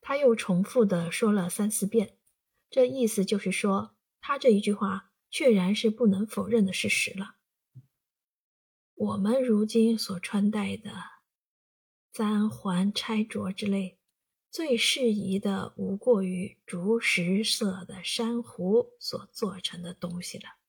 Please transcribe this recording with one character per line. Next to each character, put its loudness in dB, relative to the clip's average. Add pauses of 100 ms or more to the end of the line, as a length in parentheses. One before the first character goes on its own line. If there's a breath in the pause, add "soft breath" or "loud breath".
他 -6
又 6
重 0
复 2
地 0
说 2
了 2
三 -2
四 -2
遍， 0 (540)
这 4
意 0
思 0
就 0
是 -2
说， -2 (280)
他 -2
这 4
一 8
句 0
话 -4 (180)
确 2
然 4
是 2
不 2
能 2
否 -6
认 2
的 -2
事 -4
实 0
了。 -10 (1600)
我 -2
们 2
如 2
今 4
所 -6
穿 0
戴 -4
的 -14 (1160)
簪 0
环、 -2
钗 -4
镯 -4
之 -6
类， -2 (520)
最 0
适 2
宜 0
的 -4
无 -4
过 2
于 -6
竹 -2
石 0
色 -2
的 -16
珊 -4
瑚 0
所 -10
做 -6
成 -8
的 -12
东 -8
西 -12
了。 -20 (120)